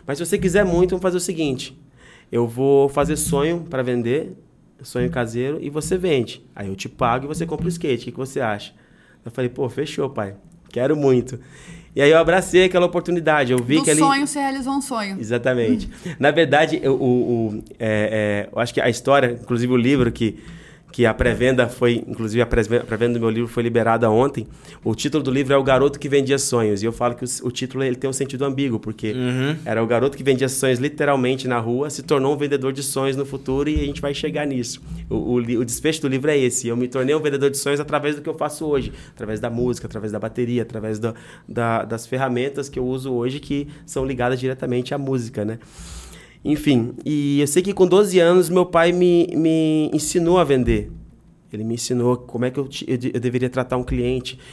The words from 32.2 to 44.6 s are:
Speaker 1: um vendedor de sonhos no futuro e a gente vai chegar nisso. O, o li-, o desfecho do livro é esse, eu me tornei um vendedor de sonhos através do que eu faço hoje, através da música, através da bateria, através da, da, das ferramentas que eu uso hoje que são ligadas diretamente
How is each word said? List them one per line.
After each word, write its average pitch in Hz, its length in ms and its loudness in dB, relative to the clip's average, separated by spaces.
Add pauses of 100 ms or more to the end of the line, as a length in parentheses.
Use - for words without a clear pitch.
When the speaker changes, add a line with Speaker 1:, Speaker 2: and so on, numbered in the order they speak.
Speaker 1:
um 139 40 -2
vendedor 135 340 -2
de 139 100 -8
sonhos 135 360 -2
no 139 80 -4
futuro 139 440 -4
e 151 120 0
a 143 40 -2
gente 143 160 -6
vai 143 120 -2
chegar 147 340 -4
nisso. 127 340 -4 (280)
O, 113 240 -2
o 123 60 2
li-, 117 180 0
o 127 80 0
desfecho 156 360 -2
do 147 60 0
livro 135 240 0
é 147 60 4
esse, 123 320 0
eu 117 80 -2
me 123 100 -2
tornei 131 260 0
um 156 60 0
vendedor 139 320 0
de 139 60 -4
sonhos 143 240 -2
através 147 340 -2
do 147 60 -10
que 160 80 -8
eu 156 80 -6
faço 151 280 -6
hoje, 147 260 -2 (220)
através 107 280 -6
da 120 100 -4
música, 120 360 -2
através 107 260 -8
da 107 60 -6
bateria, 117 440 -2
através 110 360 -4
da, 113 140 -2 (340)
da, 117 360 0
das 113 240 -8
ferramentas 135 640 -2
que 135 100 -8
eu 127 80 -2
uso 131 260 -4
hoje 127 280 -2
que 143 260 -4 (180)
são 135 200 -4
ligadas 127 340 -2
diretamente 131 560 -2